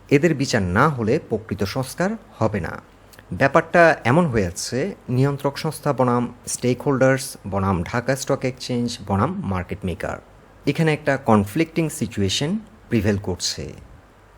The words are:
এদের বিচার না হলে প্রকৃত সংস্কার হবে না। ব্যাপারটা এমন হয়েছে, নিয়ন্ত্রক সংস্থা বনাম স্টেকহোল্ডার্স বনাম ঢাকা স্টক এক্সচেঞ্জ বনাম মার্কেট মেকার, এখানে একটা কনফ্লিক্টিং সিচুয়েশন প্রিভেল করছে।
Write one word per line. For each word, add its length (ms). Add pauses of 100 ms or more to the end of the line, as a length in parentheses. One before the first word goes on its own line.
(100)
এদের 240
বিচার 280 (140)
না 120
হলে 260 (140)
প্রকৃত 340 (120)
সংস্কার 360 (300)
হবে 200
না। 140 (680)
ব্যাপারটা 420 (280)
এমন 160
হয়েছে, 520 (380)
নিয়ন্ত্রক 420
সংস্থা 340
বনাম 320 (300)
স্টেকহোল্ডার্স 680 (280)
বনাম 240 (120)
ঢাকা 280
স্টক 280
এক্সচেঞ্জ 440 (180)
বনাম 240 (220)
মার্কেট 360
মেকার, 300 (480)
এখানে 260
একটা 200 (180)
কনফ্লিক্টিং 540 (140)
সিচুয়েশন 520 (380)
প্রিভেল 280 (120)
করছে। 360 (720)